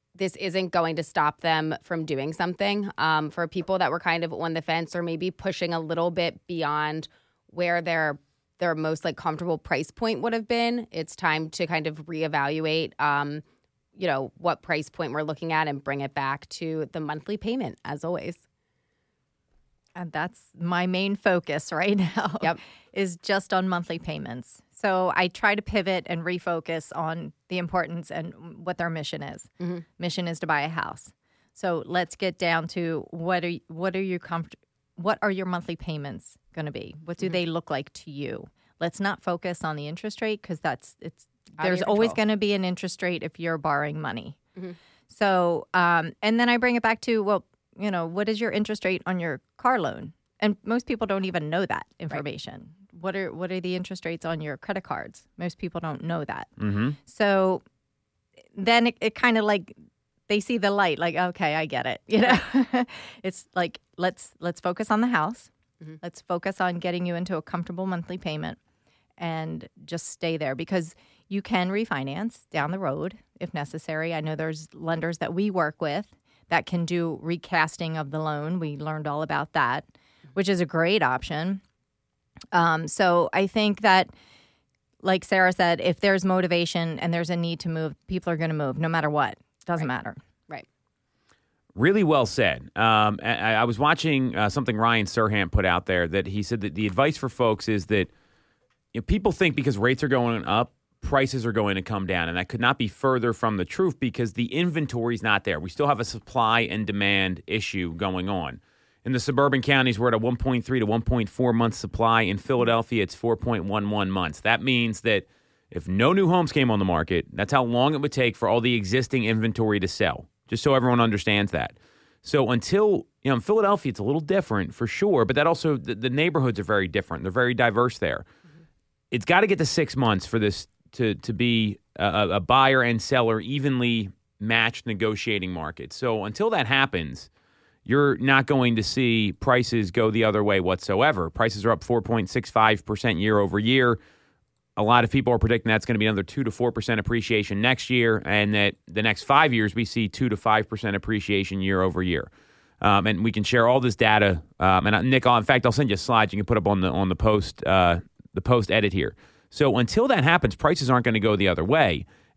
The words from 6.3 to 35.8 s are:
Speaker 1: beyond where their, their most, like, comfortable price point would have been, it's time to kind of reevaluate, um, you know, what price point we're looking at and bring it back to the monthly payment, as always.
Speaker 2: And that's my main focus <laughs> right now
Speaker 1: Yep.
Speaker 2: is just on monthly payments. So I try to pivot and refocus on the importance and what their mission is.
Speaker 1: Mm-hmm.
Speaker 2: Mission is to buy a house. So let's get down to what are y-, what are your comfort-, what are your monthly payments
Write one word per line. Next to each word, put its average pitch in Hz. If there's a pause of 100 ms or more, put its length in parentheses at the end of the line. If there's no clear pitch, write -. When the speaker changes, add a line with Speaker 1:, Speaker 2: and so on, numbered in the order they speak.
Speaker 1:
beyond 156 (400)
where 175
their, 160 (420)
their 170
most, 156
like, 160
comfortable 165
price -
point 220
would 233
have 226
been, 233
it's 160
time 156
to 175
kind 160
of 151
reevaluate, 156
um, 143 (540)
you 185
know, 151
what 175
price 156
point 147
we're 151
looking 160
at 156
and 143
bring 139
it 139
back 139
to 160
the 160
monthly 156
payment, 220
as 147
always. 175 (1600)
Speaker 2:
And 175
that's 165 (180)
my 175
main 196
focus 175
<laughs> -
right 196
now 190
Speaker 1:
Yep. 165 (340)
Speaker 2:
is 185
just 196
on 190
monthly 175
payments. 143 (100)
So 185
I 185
try 208
to 208
pivot 185
and 165
refocus 170
on 160 (180)
the 180
importance 170
and 165 (320)
what 180
their 170
mission 156
is. - (120)
Speaker 1:
Mm-hmm. 175 (200)
Speaker 2:
Mission 175
is 165
to 170
buy 147
a 151
house. - (420)
So 175
let's 175
get 185
down 165
to 165
what 175
are 175
y-, 175
what 175
are 190
your 185
comfort-, - (400)
what 196
are 208
your 190
monthly 175
payments 147 (160)